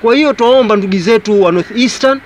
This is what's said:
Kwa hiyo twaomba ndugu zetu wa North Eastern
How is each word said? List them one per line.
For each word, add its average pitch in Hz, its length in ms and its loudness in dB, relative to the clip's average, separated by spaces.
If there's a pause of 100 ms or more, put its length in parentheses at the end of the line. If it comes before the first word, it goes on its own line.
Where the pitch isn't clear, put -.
Kwa 233 120 2
hiyo 294 180 0
twaomba 240 440 2
ndugu 196 220 -2
zetu 208 440 0
wa 175 100 2
North 175 240 -4
Eastern 262 500 -2